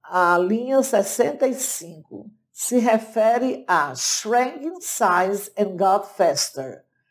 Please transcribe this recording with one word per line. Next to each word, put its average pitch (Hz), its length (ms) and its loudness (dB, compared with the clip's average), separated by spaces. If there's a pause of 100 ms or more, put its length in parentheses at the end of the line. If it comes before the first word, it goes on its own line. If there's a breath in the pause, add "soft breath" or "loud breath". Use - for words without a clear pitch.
a 175 360 2
linha 240 460 2
sessenta 254 640 0
e 254 60 -2
cinco, - 760 -12 (220)
se - 260 -2
refere 226 880 0
a 143 280 0
shrank 254 720 -2
in 349 160 -8
size 190 800 0
and 196 180 0
got 196 300 2
faster. 139 760 -2 (260)